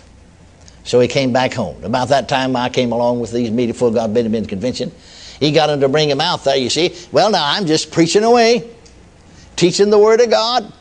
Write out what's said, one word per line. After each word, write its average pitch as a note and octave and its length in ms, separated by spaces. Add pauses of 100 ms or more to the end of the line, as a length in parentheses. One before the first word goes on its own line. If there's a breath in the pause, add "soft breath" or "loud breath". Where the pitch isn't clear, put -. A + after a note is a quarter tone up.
(840 soft breath)
So - 180
he B2 80
came C3 240
back B2+ 220
home. D#2 300
About B2 240
that C3 200
time, C3 280
I B2 120
came B2 240
along A#2+ 280
with A2 120
these A#2+ 180
meetings A2+ 280
for B2 120
God A2+ 220
Benjamin A2+ 320
Convention. G#2+ 480 (480 loud breath)
He D3+ 100
got D3+ 200
him D3 100
to C3+ 80
bring D3+ 220
him C#3 100
out D#3+ 240
there, C#3 120
you B2 120
see. D#3 260 (160 loud breath)
Well, F3 200
now, F3+ 120
I'm E3 240
just D#3 240
preaching E3+ 320
away, A#3 480 (880 loud breath)
teaching F3+ 340
the G#3+ 80
Word A3 220
of A#3 100
God. A3 400 (100)